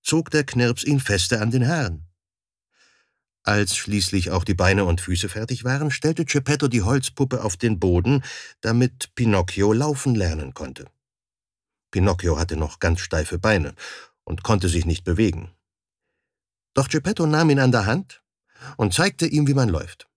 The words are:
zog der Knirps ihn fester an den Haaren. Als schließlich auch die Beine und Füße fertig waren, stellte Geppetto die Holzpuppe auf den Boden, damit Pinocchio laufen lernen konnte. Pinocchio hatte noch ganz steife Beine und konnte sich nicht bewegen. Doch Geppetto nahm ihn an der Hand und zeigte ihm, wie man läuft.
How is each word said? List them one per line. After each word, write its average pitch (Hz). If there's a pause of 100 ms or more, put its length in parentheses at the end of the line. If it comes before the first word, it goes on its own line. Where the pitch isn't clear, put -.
zog 160
der 151
Knirps 123
ihn 143
fester 101
an 110
den 123
Haaren. 101 (1400)
Als 104
schließlich 98
auch 90
die 98
Beine 95
und 85
Füße 90
fertig 117
waren, 139
stellte 151
Geppetto 143
die 113
Holzpuppe 131
auf 107
den 110
Boden, 98 (380)
damit 120
Pinocchio 101
laufen 139
lernen 78
konnte. - (1080)
Pinocchio 90
hatte 85
noch 76
ganz 85
steife -
Beine 90 (500)
und -
konnte 92
sich 85
nicht -
bewegen. 90 (1200)
Doch 135
Geppetto 165
nahm 156
ihn 139
an 127
der 110
Hand 151 (560)
und 101
zeigte 170
ihm, 147
wie 139
man 131
läuft. -